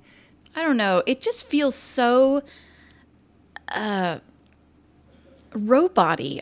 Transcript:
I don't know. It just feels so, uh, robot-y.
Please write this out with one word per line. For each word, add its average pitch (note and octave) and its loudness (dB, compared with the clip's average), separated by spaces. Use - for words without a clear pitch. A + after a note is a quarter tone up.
I D#4+ -8
don't D4+ 0
know. G3 2
It B3+ -2
just - -4
feels C#4+ 0
so, C4 2
uh, F#3+ -4
robot-y. G#3 0